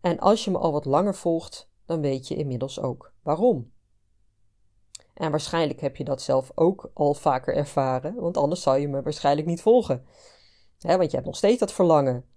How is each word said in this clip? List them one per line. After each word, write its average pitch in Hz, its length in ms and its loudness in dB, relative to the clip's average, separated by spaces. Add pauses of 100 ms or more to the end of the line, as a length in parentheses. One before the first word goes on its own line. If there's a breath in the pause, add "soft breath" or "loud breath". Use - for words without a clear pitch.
En 170 180 0
als 220 260 2
je 196 60 -2
me 175 60 -2
al 165 140 0
wat 147 140 -4
langer 175 300 2
volgt, - 540 -4 (160)
dan 165 160 -4
weet 135 260 -4
je - 80 -6
inmiddels 135 440 -6
ook - 420 -6
waarom. 160 500 0 (1400)
En 160 180 -6
waarschijnlijk 156 500 -2
heb 143 140 -4
je - 80 -10
dat 131 180 -4
zelf 131 340 0
ook 190 380 0
al 147 200 0
vaker 135 420 0
ervaren, 139 600 -2
want 180 220 -4
anders 151 240 0
zou 135 180 2
je 147 80 -2
me 139 140 -4
waarschijnlijk 147 460 0
niet 170 140 -2
volgen. 226 440 4 (720 soft breath)
Hè, 175 180 2
want 175 120 2
je - 60 -2
hebt 127 120 -4
nog 135 100 -8
steeds 226 220 4
dat 202 140 0
verlangen 143 520 4 (120)